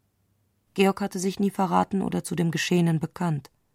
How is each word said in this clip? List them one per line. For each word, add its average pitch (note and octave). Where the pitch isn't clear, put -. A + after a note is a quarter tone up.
Georg G3
hatte G3
sich F#3
nie G3+
verraten F#3
oder F3
zu -
dem E3+
Geschehenen E3+
bekannt, D#3+